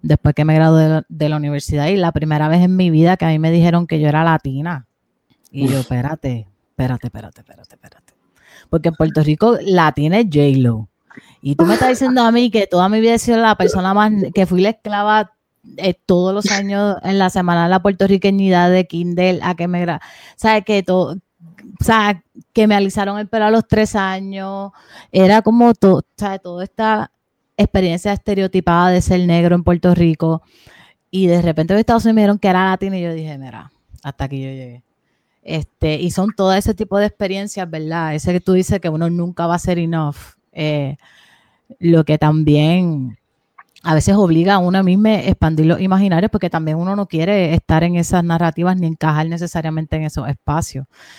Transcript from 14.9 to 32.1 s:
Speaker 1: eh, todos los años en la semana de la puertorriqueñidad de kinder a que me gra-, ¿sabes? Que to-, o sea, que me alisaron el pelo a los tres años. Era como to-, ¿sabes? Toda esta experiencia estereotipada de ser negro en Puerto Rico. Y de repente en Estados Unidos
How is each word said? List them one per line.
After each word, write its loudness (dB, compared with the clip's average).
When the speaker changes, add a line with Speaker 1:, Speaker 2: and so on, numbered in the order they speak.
Speaker 1:
eh, -2
todos 2
los -2
años -2
en -2
la 2
semana 0
de 0
la 2
puertorriqueñidad 2
de 2
kinder -2
a -4
que -6
me -2
gra-, -6
¿sabes? 2
Que 0
to-, -2
o -2
sea, 2
que 2
me 4
alisaron -2
el -10
pelo -2
a 2
los 2
tres 0
años. -8
Era 4
como 4
to-, 4
¿sabes? -8
Toda -10
esta -4
experiencia 0
estereotipada 0
de 2
ser 0
negro 2
en 0
Puerto 2
Rico. 0
Y 0
de 2
repente -2
en 4
Estados 0
Unidos 2